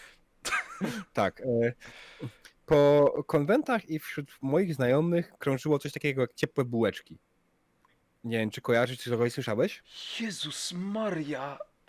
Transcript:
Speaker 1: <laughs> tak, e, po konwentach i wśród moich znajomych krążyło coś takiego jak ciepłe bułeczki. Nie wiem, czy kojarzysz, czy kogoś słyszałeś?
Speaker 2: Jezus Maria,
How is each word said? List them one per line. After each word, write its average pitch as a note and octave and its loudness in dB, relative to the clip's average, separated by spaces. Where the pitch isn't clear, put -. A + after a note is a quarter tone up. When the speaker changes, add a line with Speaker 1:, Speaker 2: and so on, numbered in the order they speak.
Speaker 1:
<laughs> - -6
tak, G2 0
e, A#2+ 0
po C#3+ 6
konwentach G#3 0
i D#3+ -4
wśród - -10
moich D#3+ 2
znajomych D#3 2
krążyło C#3+ 0
coś C#3+ -6
takiego C3+ -2
jak B2 -2
ciepłe - -2
bułeczki. A2+ -2
Nie A2+ -2
wiem, A2 0
czy - -12
kojarzysz, B2 2
czy - -8
kogoś A#2+ 0
słyszałeś? B2 -2
Speaker 2:
Jezus F3 -8
Maria, E3+ -6